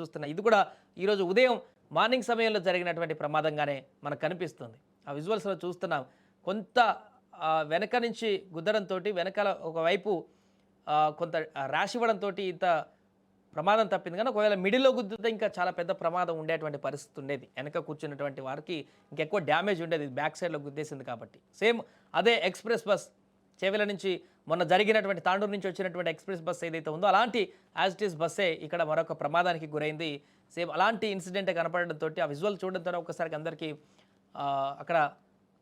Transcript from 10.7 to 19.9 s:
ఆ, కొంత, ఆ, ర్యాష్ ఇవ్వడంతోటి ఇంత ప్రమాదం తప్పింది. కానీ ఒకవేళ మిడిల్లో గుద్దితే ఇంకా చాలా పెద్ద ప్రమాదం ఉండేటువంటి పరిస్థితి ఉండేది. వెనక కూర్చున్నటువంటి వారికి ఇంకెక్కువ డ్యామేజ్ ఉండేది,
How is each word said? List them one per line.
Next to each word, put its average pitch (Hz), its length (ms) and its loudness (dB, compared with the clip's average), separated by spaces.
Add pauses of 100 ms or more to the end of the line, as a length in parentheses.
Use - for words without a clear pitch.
ఆ, 151 200 4
కొంత, 165 260 -4
ఆ, 139 300 -4
ర్యాష్ 160 300 0
ఇవ్వడంతోటి 202 480 0
ఇంత 175 420 2 (680)
ప్రమాదం 202 320 4
తప్పింది. 185 300 -2
కానీ 233 120 0
ఒకవేళ 208 240 4
మిడిల్లో 214 380 4
గుద్దితే 220 380 -2
ఇంకా 214 300 -2
చాలా 180 120 0
పెద్ద 175 200 -4
ప్రమాదం 170 480 -2
ఉండేటువంటి 156 380 -2
పరిస్థితి 143 420 -8
ఉండేది. 135 280 -6 (100)
వెనక 147 200 -6
కూర్చున్నటువంటి 143 640 -6
వారికి 147 340 -8 (360)
ఇంకెక్కువ 156 280 -2
డ్యామేజ్ 165 420 2
ఉండేది, 160 260 -2